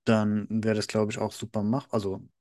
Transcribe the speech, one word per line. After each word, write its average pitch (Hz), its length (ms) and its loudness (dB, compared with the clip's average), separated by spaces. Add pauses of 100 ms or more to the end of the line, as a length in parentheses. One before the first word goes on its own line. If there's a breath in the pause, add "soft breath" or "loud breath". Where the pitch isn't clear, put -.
dann 107 440 4
wäre 110 260 0
das, 107 120 -2
glaub 107 220 0
ich, 110 100 -6
auch 107 120 -2
super - 320 -6
mach-, 117 280 0
also, 98 300 -2 (200)